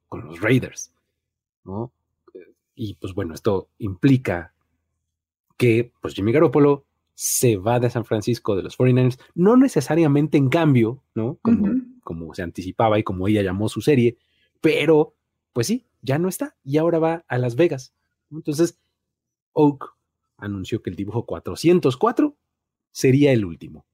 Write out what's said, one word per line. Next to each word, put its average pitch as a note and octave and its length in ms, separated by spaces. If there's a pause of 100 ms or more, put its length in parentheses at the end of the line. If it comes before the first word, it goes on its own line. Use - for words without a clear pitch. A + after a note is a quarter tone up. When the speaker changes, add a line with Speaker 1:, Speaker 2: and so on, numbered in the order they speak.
Speaker 1:
con - 160
los E2 160
Raiders, A2 500 (720)
¿no? G#2 280 (800)
Y, G#2 220
pues, - 180
bueno, F2 220
esto F#2+ 420
implica G#2 760 (1080)
que, A#2+ 440
pues, - 140
Jimmy G2+ 160
Garoppolo C#3+ 540 (280)
se - 440
va A#2 220
de A#2+ 120
San A2+ 120
Francisco, A2 520
de F#2 80
los - 120
forty-niners, B2+ 440 (160)
no G3+ 220
necesariamente D#3 800
en C3+ 100
cambio, C3+ 540 (100)
¿no? A#2 300
Como, A3+ 220
Speaker 2:
Ujú. B3 160 (220)
Speaker 1:
como E2 300
se - 80
anticipaba F#2+ 560
y A2 60
como F#2 240
ella G#2 160
llamó G2 260
su A2 120
serie, A#2+ 360 (420)
pero, D#3 560 (380)
pues A#2+ 140
sí, A#3+ 180 (160)
ya C3+ 160
no F3 120
está C#4+ 340
y C#3 140
ahora E3 200
va E3 300
a B2 100
Las B2 180
Vegas. D3 380 (380)
Entonces, D#3+ 480 (760)
Oak D3 420 (420)
anunció G2+ 440
que - 80
el F#2 60
dibujo G2+ 320
cuatrocientos C#3 680
cuatro C#4+ 420 (540)
sería C#3 400
el A2+ 140
último. D#2 480